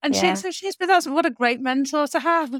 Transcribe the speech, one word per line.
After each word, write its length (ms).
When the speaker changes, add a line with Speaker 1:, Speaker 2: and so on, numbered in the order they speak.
Speaker 1:
And 140
Speaker 2:
Yeah. 200
Speaker 1:
she, 60
so 100
she's 280
with 100
us. 180
What 180
a 40
great 300
mentor 480
to 140
have. 380